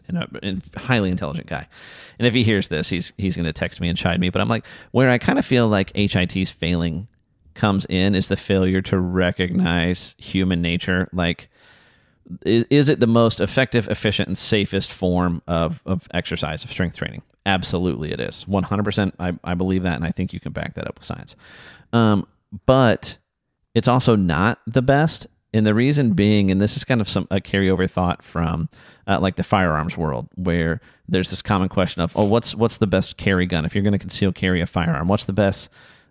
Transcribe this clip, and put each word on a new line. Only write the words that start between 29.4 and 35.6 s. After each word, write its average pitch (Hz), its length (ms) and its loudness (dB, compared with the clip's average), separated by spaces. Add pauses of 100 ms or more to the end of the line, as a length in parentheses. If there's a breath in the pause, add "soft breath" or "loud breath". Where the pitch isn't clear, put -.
firearms 85 520 0
world, 73 400 -4
where 85 440 0 (280 soft breath)
there's 92 220 0
this 90 120 -4
common 95 260 0
question - 320 0
of, - 160 -2
"Oh, 107 80 4
what's, - 300 2
what's 117 240 0
the - 80 2
best - 320 0
carry 92 280 2
gun? 82 180 -2
If 82 100 -4
you're 101 100 0
gonna 101 140 2
conceal 95 340 -2
carry 90 300 0
a 87 40 -2
firearm, 82 420 0
what's 104 180 2
the 98 80 -2
best, 98 340 0 (420 soft breath)